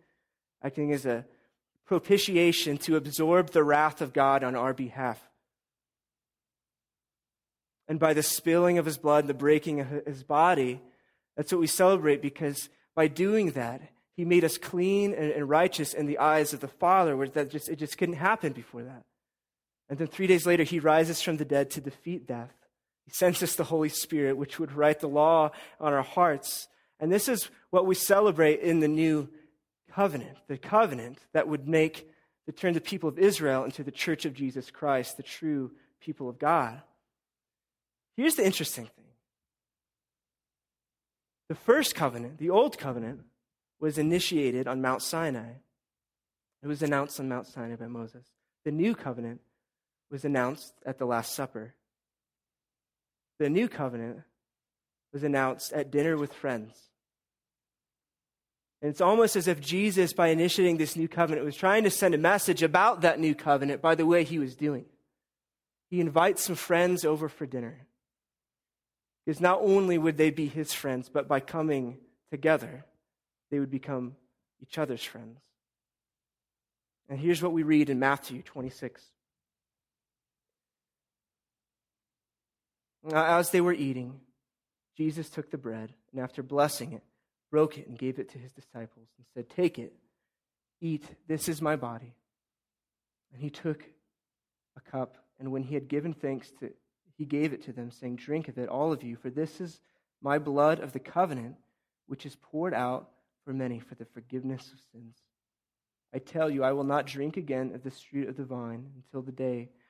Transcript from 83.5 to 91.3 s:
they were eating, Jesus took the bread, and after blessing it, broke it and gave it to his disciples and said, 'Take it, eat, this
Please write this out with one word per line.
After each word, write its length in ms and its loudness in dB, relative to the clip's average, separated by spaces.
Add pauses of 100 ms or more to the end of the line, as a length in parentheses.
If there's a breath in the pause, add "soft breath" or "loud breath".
they 80 4
were 140 4
eating, 480 -6 (720)
Jesus 340 -4
took 200 -12
the 80 -10
bread, 360 -10 (180)
and 100 -10
after 220 -8
blessing 500 0
it, 100 -18 (460)
broke 300 0
it 80 -20
and 100 -16
gave 220 -6
it 100 -10
to 80 -20
his 140 -20
disciples 560 -20 (100)
and 160 -20
said, 160 -14
'Take 300 -2
it, 160 -14 (840)
eat, 240 -6 (240)
this 220 -4